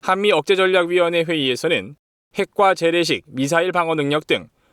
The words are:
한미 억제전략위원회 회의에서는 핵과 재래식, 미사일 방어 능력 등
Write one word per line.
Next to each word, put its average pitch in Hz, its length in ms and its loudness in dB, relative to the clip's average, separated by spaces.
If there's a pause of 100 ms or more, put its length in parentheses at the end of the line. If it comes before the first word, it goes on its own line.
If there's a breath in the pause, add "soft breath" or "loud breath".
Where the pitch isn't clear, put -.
한미 196 320 0
억제전략위원회 175 880 2
회의에서는 147 720 -2 (400)
핵과 196 400 2
재래식, 165 500 0
미사일 165 460 -2
방어 170 240 -2
능력 147 320 -2
등 98 220 -4 (240)